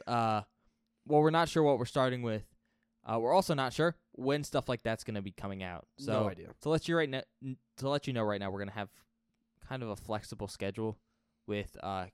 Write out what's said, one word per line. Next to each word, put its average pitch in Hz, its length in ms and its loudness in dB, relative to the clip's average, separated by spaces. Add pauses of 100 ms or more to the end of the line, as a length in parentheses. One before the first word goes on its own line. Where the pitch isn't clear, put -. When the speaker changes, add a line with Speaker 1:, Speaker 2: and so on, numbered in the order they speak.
Speaker 1:
uh, 113 360 2 (640)
well, 151 160 6
we're 156 80 8
not 165 200 4
sure 160 140 4
what 139 160 6
we're 123 60 -2
starting 127 380 0
with. 110 200 -2 (640)
Uh, 113 140 -2
we're 120 140 4
also 185 200 6
not 131 200 0
sure 165 220 2 (160)
when 143 320 0
stuff 135 240 -2
like 123 160 -2
that's 110 200 -2
gonna 104 180 -6
be 95 100 -8
coming 98 320 -8
out. 90 240 -8 (100)
So, 110 260 0
Speaker 2:
No 104 60 0
idea. 90 200 -10 (120)
Speaker 1:
to 147 80 -2
let 160 180 0
you 170 100 2
right 156 120 2
now, 131 140 -4 (200)
n-, 131 140 -6 (200)
to 135 120 -4
let 143 180 0
you 135 60 -2
know 113 100 0
right 104 160 0
now, 98 120 -4
we're 98 80 -6
gonna 98 120 -6
have 101 180 -8 (800)
kind 131 140 -8
of 113 80 -4
a 101 60 -4
flexible 107 520 -6
schedule 110 520 -4 (480)
with, 104 340 -4
uh, 95 320 -4